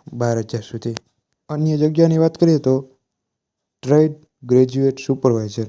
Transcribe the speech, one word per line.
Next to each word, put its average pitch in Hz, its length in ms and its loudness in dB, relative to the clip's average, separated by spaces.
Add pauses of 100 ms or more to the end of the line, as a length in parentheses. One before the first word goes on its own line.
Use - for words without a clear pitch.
(120)
બાર 120 260 -2
હજાર 113 240 -8
સુધી. 117 320 -10 (540)
અન્ય 151 280 -2
જગ્યાની 160 420 2
વાત 160 200 0
કરીએ 165 200 4
તો 135 300 -2 (960)
ટ્રેડ 151 320 2 (280)
ગ્રેજ્યુએટ 131 560 2
સુપરવાઇઝર, 113 680 -2